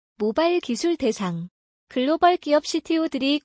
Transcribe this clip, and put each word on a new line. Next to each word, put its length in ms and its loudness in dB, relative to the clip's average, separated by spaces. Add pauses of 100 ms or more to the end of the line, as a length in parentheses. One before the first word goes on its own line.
(180)
모바일 420 0
기술 380 -2
대상, 500 -4 (400)
글로벌 480 2
기업 300 0
씨티오들이 800 -2